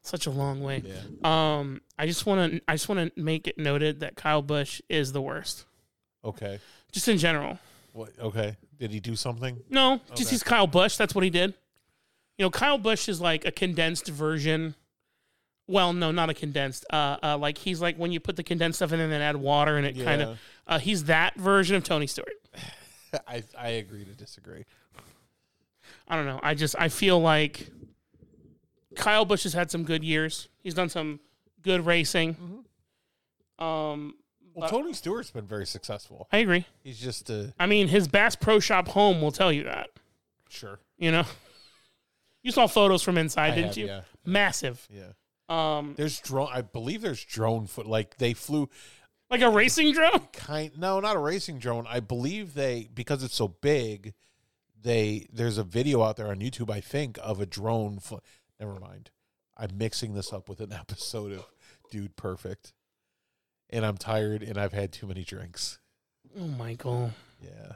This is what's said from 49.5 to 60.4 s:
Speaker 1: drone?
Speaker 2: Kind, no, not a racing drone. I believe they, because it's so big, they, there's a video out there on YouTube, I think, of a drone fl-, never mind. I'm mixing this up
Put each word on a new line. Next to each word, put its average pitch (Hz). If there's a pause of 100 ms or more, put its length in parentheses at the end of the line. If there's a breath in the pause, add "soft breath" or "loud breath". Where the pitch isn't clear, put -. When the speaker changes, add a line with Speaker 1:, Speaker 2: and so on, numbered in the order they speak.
Speaker 1:
drone? 330 (120)
Speaker 2:
Kind, 151
no, 190
not 208
a 175
racing 151
drone. 117
I 120
believe 139
they, 123
because 131
it's 123
so 110
big, 107 (680)
they, 110
there's 113
a 107
video 120
out 110
there 107
on 98
YouTube, 113
I 104
think, 139
of 104
a 101
drone 104
fl-, - (440 soft breath)
never 101
mind. 95 (440)
I'm 98
mixing 107
this 101
up 95